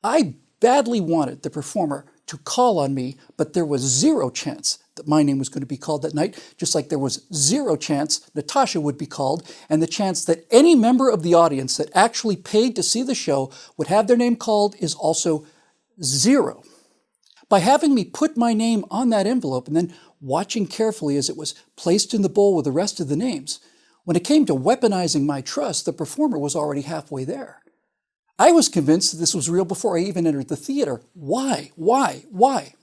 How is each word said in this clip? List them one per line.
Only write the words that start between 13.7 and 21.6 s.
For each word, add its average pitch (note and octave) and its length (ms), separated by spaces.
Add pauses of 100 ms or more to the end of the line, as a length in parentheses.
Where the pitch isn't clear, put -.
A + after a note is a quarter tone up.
would D3 120
have G3+ 180
their A#3+ 100
name A#3+ 200
called G#3 420
is E3 160
also D#3 500 (600)
zero. D3+ 580 (840)
By G3 120
having C#4 340
me G#3 100
put D#4 320
my A#3 160
name A3 380
on B3 200
that G3+ 160
envelope D3 400
and D3+ 100
then E3+ 180 (260)
watching F3 460
carefully G#3+ 500
as C#3 140
it - 60
was D#3 180 (220)